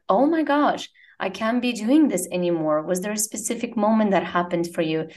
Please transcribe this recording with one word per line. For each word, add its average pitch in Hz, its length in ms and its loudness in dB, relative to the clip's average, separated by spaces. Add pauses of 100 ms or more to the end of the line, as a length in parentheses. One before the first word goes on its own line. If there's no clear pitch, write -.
"Oh 214 180 4
my 320 160 2
gosh, 285 460 0 (320)
I 196 100 -4
can't 226 320 -2
be 247 100 -2
doing 247 360 4
this 185 240 -2
anymore"? 165 500 0
Was 180 200 -2
there 208 100 -4
a 214 40 -4
specific - 600 -6
moment 214 340 2
that 170 140 2
happened 175 500 -2
for 175 80 0
you 160 240 -2 (100)